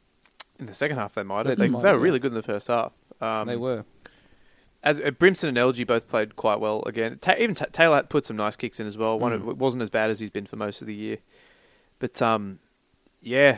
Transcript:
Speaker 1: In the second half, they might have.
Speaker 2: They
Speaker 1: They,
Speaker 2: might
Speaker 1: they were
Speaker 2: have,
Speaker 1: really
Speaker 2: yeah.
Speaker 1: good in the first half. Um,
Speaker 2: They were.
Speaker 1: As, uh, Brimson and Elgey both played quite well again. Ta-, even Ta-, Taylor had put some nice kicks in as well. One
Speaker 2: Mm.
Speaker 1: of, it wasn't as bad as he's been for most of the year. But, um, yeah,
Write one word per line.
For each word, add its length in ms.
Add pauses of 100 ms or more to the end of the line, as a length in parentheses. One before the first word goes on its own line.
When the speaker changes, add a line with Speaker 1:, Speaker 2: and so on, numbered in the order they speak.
(580)
Speaker 1:
In 80
the 60
second 240
half, 180
they 80
might 240
have. 120
Speaker 2:
They 80
Speaker 1:
They, 20
Speaker 2:
might 140
Speaker 1:
they 80
were 40
Speaker 2:
have, 80
Speaker 1:
really 140
Speaker 2:
yeah. 60
Speaker 1:
good 100
in 40
the 60
first 260
half. 240 (280)
Um, 260
Speaker 2:
They 100
were. 280 (960)
Speaker 1:
As, 180
uh, 120
Brimson 360
and 80
Elgey 300
both 220
played 280
quite 240
well 260
again. 340
Ta-, 180
even 160
Ta-, 180
Taylor 240
had 140
put 160
some 100
nice 200
kicks 220
in 80
as 120
well. 200
One 140
Speaker 2:
Mm. 40
Speaker 1:
of, 120
it 80
wasn't 260
as 80
bad 200
as 100
he's 100
been 160
for 100
most 260
of 40
the 80
year. 240 (800)
But, 220
um, 380 (640)
yeah, 360